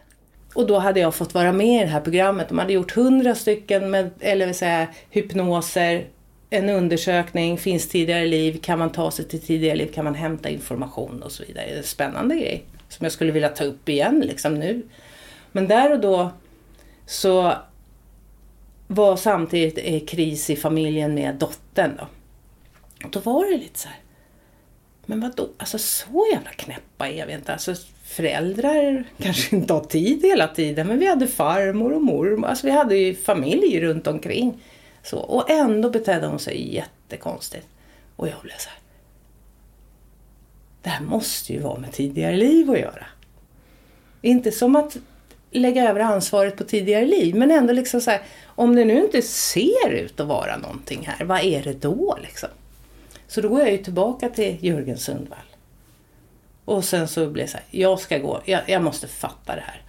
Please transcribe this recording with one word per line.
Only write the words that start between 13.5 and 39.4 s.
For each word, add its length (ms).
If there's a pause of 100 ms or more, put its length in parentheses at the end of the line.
upp 240
igen 320
liksom 340
nu. 280 (680)
Men 160
där 240
och 80
då 300 (760)
så 460 (1300)
var 300
samtidigt, 680
eh, 240
kris 440
i 60
familjen 580
med 200
dottern 640
då. 80 (1000)
Och 60
då 100
var 320
det 60
lite 200
så 100
här, 100 (1080)
"Men 140
vadå? 280 (100)
Alltså, 200
så 540
jävla 180
knäppa 580
är 180
vi 60
inte." 200
Alltså, 220 (340)
Föräldrar 960 (140)
kanske 380
inte 160
har 80
tid 440
hela 240
tiden, 380
men 120
vi 80
hade 200
farmor 640
och 100
mormor. 440
Alltså, 200
vi 60
hade 240
ju 180
familj 680
runt 260
omkring. 560 (400)
Så, 160
och 320
ändå 400
betedde 360
hon 120
sig 360
jättekonstigt. 920 (500)
Och 120
jag 140
blev 160
så 100
här: 100 (2000)